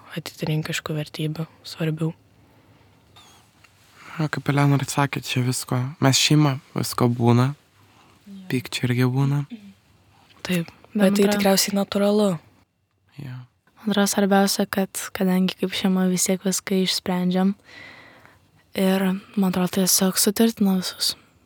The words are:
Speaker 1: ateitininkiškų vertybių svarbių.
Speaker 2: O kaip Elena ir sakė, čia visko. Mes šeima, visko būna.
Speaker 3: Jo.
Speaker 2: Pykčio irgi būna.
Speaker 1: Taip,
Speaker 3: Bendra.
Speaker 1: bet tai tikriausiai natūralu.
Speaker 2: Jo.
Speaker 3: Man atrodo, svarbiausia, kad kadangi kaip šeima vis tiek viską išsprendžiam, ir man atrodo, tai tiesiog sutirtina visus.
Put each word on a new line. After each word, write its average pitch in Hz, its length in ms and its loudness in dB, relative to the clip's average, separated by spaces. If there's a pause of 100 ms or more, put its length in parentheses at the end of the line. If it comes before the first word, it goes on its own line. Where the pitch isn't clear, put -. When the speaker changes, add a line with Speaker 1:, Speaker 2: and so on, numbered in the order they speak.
(180)
Speaker 1:
ateitininkiškų 156 800 -6
vertybių 156 480 -6 (180)
svarbių. 160 460 -4 (2000)
Speaker 2:
O 156 80 0
kaip - 240 -6
Elena 143 240 4
ir 139 80 0
sakė, 139 400 -2
čia - 220 -4
visko. 127 320 -4 (260)
Mes 131 160 4
šeima, 151 380 4 (160)
visko - 340 0
būna. 120 460 4 (720)
Speaker 3:
Jo. - 80 -18 (160)
Speaker 2:
Pykčio - 340 -6
irgi 123 240 2
būna. 139 380 0 (960)
Speaker 1:
Taip, 175 240 -4 (240)
Speaker 3:
Bendra. 208 140 2
Speaker 1:
bet 202 100 4
tai 202 140 4
tikriausiai 196 480 2
natūralu. 202 500 2 (920)
Speaker 2:
Jo. 127 160 -12 (440)
Speaker 3:
Man 214 80 -4
atrodo, 202 160 2
svarbiausia, 196 640 2
kad - 300 -4 (100)
kadangi 185 480 0
kaip 185 160 -4
šeima 185 320 0
vis 180 220 0
tiek 185 180 -2
viską 190 380 -2
išsprendžiam, 180 720 0 (1200)
ir 190 240 2 (320)
man 190 140 0
atrodo, 180 260 -2
tai 185 140 0
tiesiog - 340 0
sutirtina 208 560 2
visus. - 380 -6 (300)